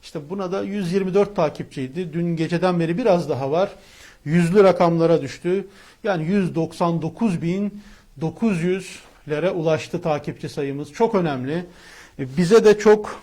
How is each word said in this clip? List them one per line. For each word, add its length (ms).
işte 260
buna 220
da 120
yüz 300
yirmi 200
dört 220
takipçiydi. 760
Dün 220
geceden 440
beri 180
biraz 320
daha 220
var. 180
Yüzlü 380
rakamlara 580
düştü. 460
Yani 220
yüz 300
doksan 460
dokuz 400
bin 400
dokuz 420
yüzlere 880
ulaştı 500
takipçi 480
sayımız. 440
Çok 220
önemli. 500
E, 180
bize 280
de 140
çok 440